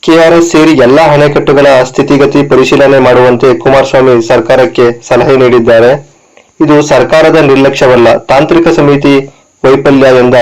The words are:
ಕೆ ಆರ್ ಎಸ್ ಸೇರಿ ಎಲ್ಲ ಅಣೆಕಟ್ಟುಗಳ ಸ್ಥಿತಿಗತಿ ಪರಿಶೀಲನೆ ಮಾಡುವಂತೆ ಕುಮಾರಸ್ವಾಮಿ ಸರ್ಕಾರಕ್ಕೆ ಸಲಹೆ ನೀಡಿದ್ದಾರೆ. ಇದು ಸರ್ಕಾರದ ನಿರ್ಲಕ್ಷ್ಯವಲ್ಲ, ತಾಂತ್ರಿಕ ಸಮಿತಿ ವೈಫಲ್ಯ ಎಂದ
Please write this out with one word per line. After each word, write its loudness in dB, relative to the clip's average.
ಕೆ 0
ಆರ್ 2
ಎಸ್ 0
ಸೇರಿ 2
ಎಲ್ಲ 2
ಅಣೆಕಟ್ಟುಗಳ 0
ಸ್ಥಿತಿಗತಿ -2
ಪರಿಶೀಲನೆ 0
ಮಾಡುವಂತೆ 0
ಕುಮಾರಸ್ವಾಮಿ 0
ಸರ್ಕಾರಕ್ಕೆ -2
ಸಲಹೆ -2
ನೀಡಿದ್ದಾರೆ. 0
ಇದು 0
ಸರ್ಕಾರದ 0
ನಿರ್ಲಕ್ಷ್ಯವಲ್ಲ, 0
ತಾಂತ್ರಿಕ -2
ಸಮಿತಿ 0
ವೈಫಲ್ಯ 0
ಎಂದ 0